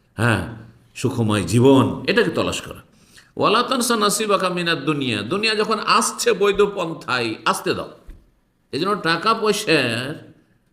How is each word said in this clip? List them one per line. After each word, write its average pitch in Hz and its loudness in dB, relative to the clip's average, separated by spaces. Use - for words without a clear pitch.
হ্যাঁ, 101 0
সুখময় 107 0
জীবন, 120 4
এটাকে 196 2
তলাশ 92 -2
করো। - -14
"ওয়ালা 202 2
তানসা 247 -2
নাসিবাকা 202 0
মিনাদ 170 -2
দুনিয়া", 131 -2
দুনিয়া 202 -2
যখন 214 0
আসছে 226 2
বৈধ 196 2
পন্থায় 127 -4
আসতে 185 0
দাও। 85 -8
এই 131 -4
জন্য 196 0
টাকা 165 0
পয়সার 156 0